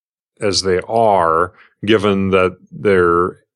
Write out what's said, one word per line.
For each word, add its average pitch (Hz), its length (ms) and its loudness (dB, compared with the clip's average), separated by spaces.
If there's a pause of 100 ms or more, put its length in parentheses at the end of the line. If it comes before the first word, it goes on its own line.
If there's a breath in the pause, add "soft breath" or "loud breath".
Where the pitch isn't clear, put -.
(400)
as 92 240 -4
they 92 240 0
are, 92 640 0 (320 soft breath)
given 98 440 0
that 92 280 0 (140)
they're 90 640 0 (180)